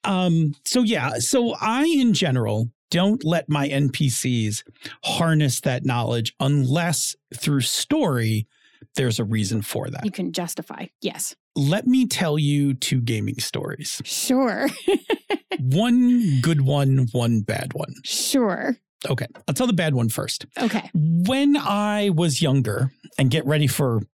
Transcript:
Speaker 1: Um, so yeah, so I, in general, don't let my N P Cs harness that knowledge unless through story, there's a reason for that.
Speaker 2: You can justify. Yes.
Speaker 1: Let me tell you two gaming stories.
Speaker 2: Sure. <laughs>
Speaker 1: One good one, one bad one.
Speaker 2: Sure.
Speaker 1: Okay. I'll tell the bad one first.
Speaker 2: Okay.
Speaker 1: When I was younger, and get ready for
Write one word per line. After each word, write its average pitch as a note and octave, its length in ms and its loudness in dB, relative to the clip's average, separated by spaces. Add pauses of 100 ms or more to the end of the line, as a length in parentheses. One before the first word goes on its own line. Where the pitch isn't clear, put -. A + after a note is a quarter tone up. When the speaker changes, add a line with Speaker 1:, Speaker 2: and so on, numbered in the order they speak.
Speaker 1:
Um, E3+ 500 2 (100)
so B3+ 180 2
yeah, F#3 360 0
so A#3+ 420 0
I, A#3+ 240 2
in C4+ 300 4
general, A#2 560 0 (200)
don't G3 340 2
let D#3+ 260 0
my C#3+ 160 0
N C#3 240 2
P C#3 180 0
Cs A2+ 560 -2 (400)
harness D#3 560 2
that C3 240 -2
knowledge A#2 560 -2
unless C#3+ 720 0 (220)
through C#3+ 240 0
story, A#2 840 0 (500)
there's B2 220 0
a A#2 60 0
reason G#2+ 360 -2
for - 300 -8
that. - 160 -10
Speaker 2:
You G3+ 40 -2
can F3+ 220 -6
justify. - 540 -8 (160)
Yes. - 320 -8 (200)
Speaker 1:
Let C#3+ 320 0
me B3+ 200 4
tell D#3 320 0
you C#3+ 340 2
two C3 300 -2
gaming A2 380 -4
stories. - 640 -8
Speaker 2:
Sure. B3+ 640 0 (180)
<laughs> - 760 -2
Speaker 1:
One A3+ 800 4
good D#3 200 2
one, C3+ 520 2
one A#2 280 2
bad - 340 -4
one. - 200 -8 (100)
Speaker 2:
Sure. - 720 -2 (340)
Speaker 1:
Okay. B2 160 -4 (200)
I'll D3 80 -2
tell B3+ 120 0
the A#3+ 60 2
bad D#3+ 220 2
one A#2 140 0
first. - 380 -6 (100)
Speaker 2:
Okay. A3 380 -2
Speaker 1:
When F#3+ 640 2
I G#3 540 0
was D#3+ 300 2
younger, C3 520 0 (260)
and C3+ 120 4
get D#3 140 0
ready D3 220 2
for B2 360 0 (160)